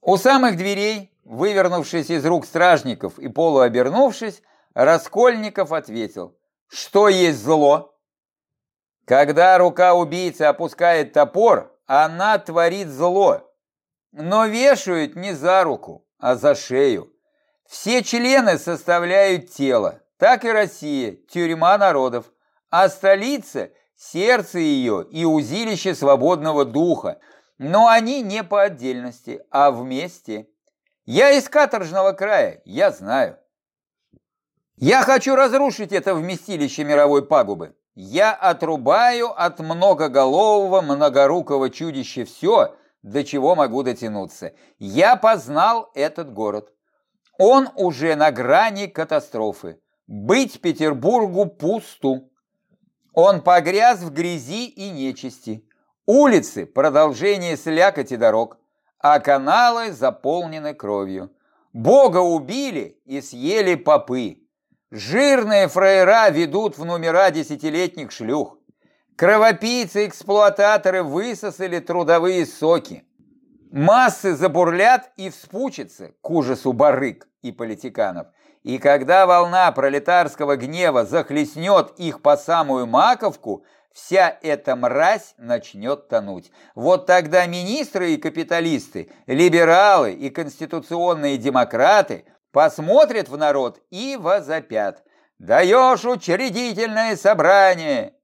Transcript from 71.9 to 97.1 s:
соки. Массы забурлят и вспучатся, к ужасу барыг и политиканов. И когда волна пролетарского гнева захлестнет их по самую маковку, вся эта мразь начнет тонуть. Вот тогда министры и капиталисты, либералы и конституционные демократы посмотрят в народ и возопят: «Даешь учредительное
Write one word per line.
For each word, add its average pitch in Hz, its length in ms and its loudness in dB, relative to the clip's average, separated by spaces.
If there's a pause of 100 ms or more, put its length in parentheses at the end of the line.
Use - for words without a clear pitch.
соки. - 640 -4 (640)
Массы 196 640 2
забурлят 180 840 0
и 190 140 -12
вспучатся, 143 800 -12 (100)
к - 80 -12
ужасу 135 440 -2
барыг 131 540 0 (140)
и 120 100 -12
политиканов. 104 760 -8 (340)
И 123 160 -8
когда 143 480 4
волна 175 460 4
пролетарского 143 840 -2
гнева 139 480 -2
захлестнет 151 920 -2
их 165 220 -10
по 147 160 4
самую 143 480 -4
маковку, 156 800 -2 (260)
вся 180 520 0
эта 147 320 -4
мразь 139 600 -2
начнет 120 720 -8
тонуть. 101 440 -8 (240)
Вот 180 320 0
тогда 180 400 2
министры 180 640 -6
и 147 60 0
капиталисты, 160 920 -6 (140)
либералы 165 880 4
и 135 160 -10
конституционные 160 1080 -6
демократы 127 880 0 (260)
посмотрят 165 760 2
в 135 100 -14
народ 143 520 -2
и 254 280 -10
возопят: 151 840 -4 (360)
«Даешь 190 640 2
учредительное 220 1120 -4